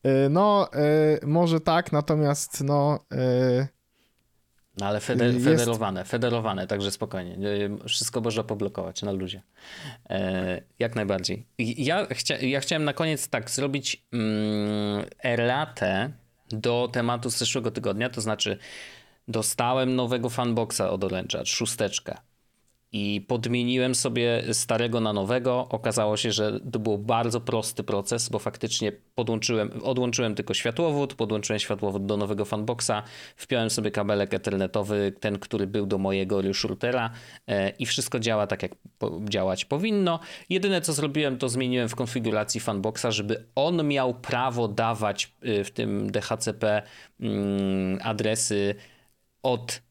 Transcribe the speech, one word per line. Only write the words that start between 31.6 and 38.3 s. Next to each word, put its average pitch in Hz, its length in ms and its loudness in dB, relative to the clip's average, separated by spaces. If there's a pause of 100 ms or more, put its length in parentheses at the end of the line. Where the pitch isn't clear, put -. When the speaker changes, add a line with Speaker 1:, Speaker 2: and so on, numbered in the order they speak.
Speaker 2:
do 104 120 0
nowego 101 280 0
fanboxa, 113 460 -2 (440)
wpiąłem 113 340 0
sobie 107 220 0
kabelek 101 420 0
ethernetowy, 98 840 0
ten, 101 200 -2
który 98 280 -2
był 104 180 -2
do 98 120 0
mojego 95 440 2
już 98 220 0
routera, 117 460 -2 (380)
e, 98 220 2
i 123 160 -4
wszystko 123 340 -2
działa 107 280 2